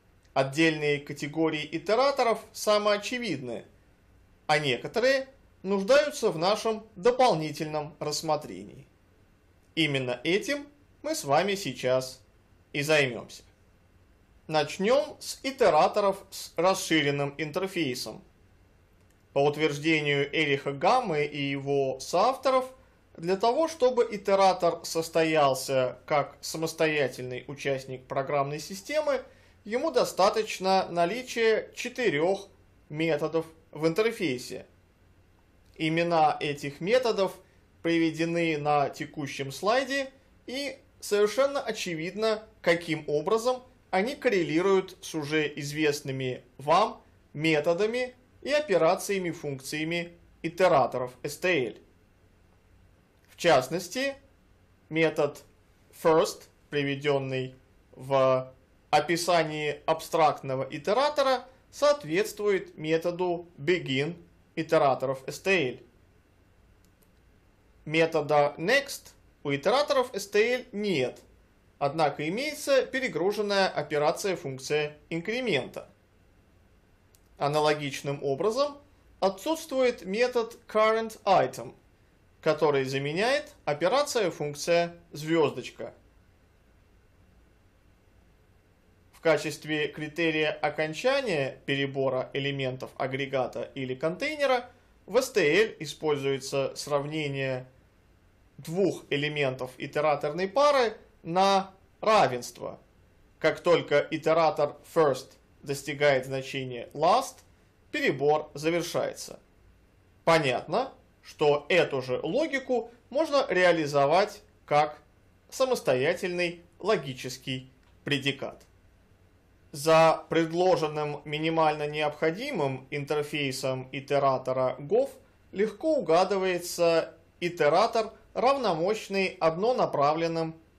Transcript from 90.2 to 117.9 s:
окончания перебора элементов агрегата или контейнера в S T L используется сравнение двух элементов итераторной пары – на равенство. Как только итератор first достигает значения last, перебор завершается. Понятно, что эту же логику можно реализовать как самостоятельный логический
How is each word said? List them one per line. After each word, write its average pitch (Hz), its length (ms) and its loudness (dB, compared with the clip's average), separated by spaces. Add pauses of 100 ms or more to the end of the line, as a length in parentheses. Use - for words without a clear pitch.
окончания 156 1160 -2
перебора 135 680 -2
элементов 135 640 -4
агрегата 135 800 -4
или 131 180 -6
контейнера 254 760 -2 (360)
в 185 120 -2
S 254 120 0
T 180 360 4
L 214 140 -6
используется 139 960 -2
сравнение 139 920 -4 (880)
двух 160 540 -2
элементов 143 640 -2
итераторной 151 720 -2
пары – 262 500 2 (300)
на 190 460 2 (260)
равенство. 123 800 0 (580)
Как 156 220 0
только 147 520 4
итератор 156 640 2 (180)
first 147 380 2 (280)
достигает 139 640 0
значения 131 680 -8
last, 196 460 2 (520)
перебор 151 600 0
завершается. 156 880 -4 (840)
Понятно, 160 680 0 (280)
что 143 460 2
эту 143 340 2
же 123 220 -2
логику 262 680 -2 (180)
можно 285 400 0
реализовать 165 920 4 (240)
как 151 360 0 (480)
самостоятельный 175 1120 0 (180)
логический 135 920 -6 (320)